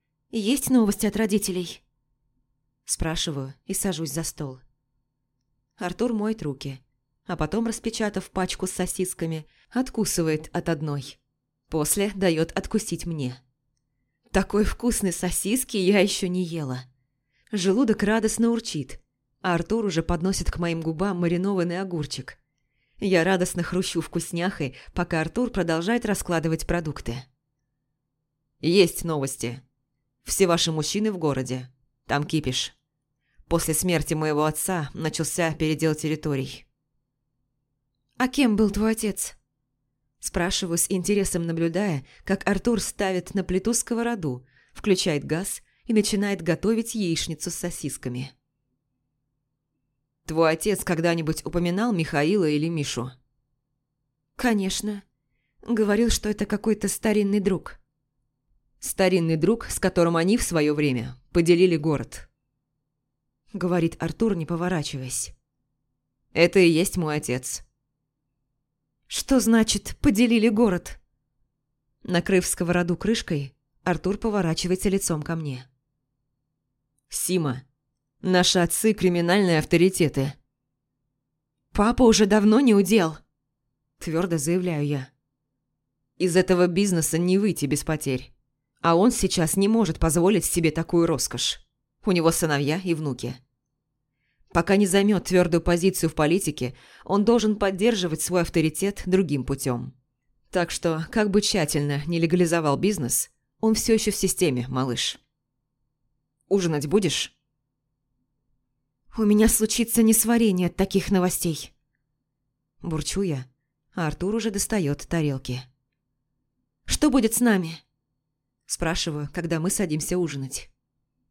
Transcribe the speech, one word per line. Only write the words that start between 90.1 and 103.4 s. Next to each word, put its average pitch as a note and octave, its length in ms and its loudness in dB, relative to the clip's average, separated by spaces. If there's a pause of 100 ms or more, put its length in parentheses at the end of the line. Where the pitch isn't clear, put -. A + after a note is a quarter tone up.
себе E3 260 0
такую E3 380 2
роскошь. - 580 -4 (400)
У G3+ 60 2
него E3 200 4
сыновья D3+ 520 0
и F3+ 100 -2
внуки. C#3+ 400 -6 (1200)
Пока E3+ 240 2
не G3+ 100 4
займёт G3 380 2
твёрдую F3 380 4
позицию F3 480 2
в - 60 -6
политике, D3+ 600 0 (300)
он G3+ 180 0
должен G#3+ 320 4
поддерживать F#3+ 640 0
свой F3+ 200 0
авторитет E3 640 -2
другим D#3 400 0
путём. C3 520 -6 (540)
Так F3 180 0
что, D#3+ 420 -2
как G#3+ 200 2
бы G3+ 100 4
тщательно D3 640 0
не E3+ 120 -2
легализовал E3 580 2
бизнес, E3 540 -2 (300)